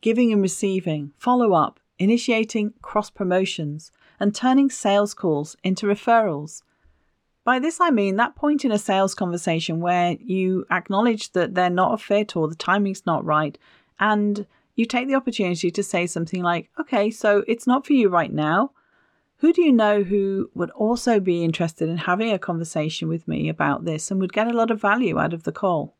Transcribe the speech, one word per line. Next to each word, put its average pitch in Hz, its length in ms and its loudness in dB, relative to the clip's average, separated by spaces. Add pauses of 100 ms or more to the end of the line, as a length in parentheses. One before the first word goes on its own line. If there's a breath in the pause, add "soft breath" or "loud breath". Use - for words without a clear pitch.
giving 226 320 2
and 208 80 4
receiving, 175 760 -2
follow-up, 226 600 2 (180)
initiating 220 720 0 (100)
cross-promotions, 185 1080 -4 (260 soft breath)
and 208 160 0
turning 262 360 2
sales 208 420 0
calls 151 500 -2
into 190 240 -2
referrals. 202 760 0 (840)
By 254 140 2
this 311 220 -2
I 349 100 4
mean 196 260 2
that 240 180 0
point 294 300 0
in 240 80 2
a 208 60 2
sales 196 360 0
conversation 170 680 -2
where 175 400 2
you 185 500 -2
acknowledge 208 600 0
that 180 220 -2
they're 180 160 2
not 180 240 2
a 220 40 -4
fit 208 360 -2
or 160 140 0
the 165 60 -6
timing's 196 520 -2
not 160 180 -2
right, 151 320 0 (440 soft breath)
and 208 460 0 (280)
you 233 100 2
take 247 240 -2
the 269 60 0
opportunity 190 560 -2
to 202 120 -4
say 180 240 -2
something 175 360 -4
like, 170 360 -2
"Okay, 220 320 0
so 208 360 2
it's 226 200 -2
not 262 200 2
for 294 60 2
you 240 160 4
right 175 240 0
now. 151 400 0 (680)
Who 320 140 4
do 349 100 2
you 311 100 6
know 208 300 4
who 196 520 -2
would 175 160 -4
also 226 500 2
be 175 240 0
interested 165 440 -2
in 165 100 -4
having 202 340 -2
a 185 60 -2
conversation 160 680 -6
with 165 220 -6
me 151 200 -2
about 156 360 -2
this 160 260 -6
and 190 100 -2
would 185 120 -4
get 220 160 0
a 233 80 -2
lot 226 140 0
of 214 100 -2
value 202 380 0
out 156 140 0
of 165 120 -10
the 165 80 -4
call?" 160 480 -2